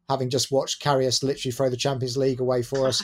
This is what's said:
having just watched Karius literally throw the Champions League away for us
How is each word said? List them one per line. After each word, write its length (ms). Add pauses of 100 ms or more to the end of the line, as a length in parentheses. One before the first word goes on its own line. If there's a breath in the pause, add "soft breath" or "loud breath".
having 200
just 220
watched 320
Karius 400
literally 300
throw 160
the 80
Champions 400
League 240
away 220
for 220
us 180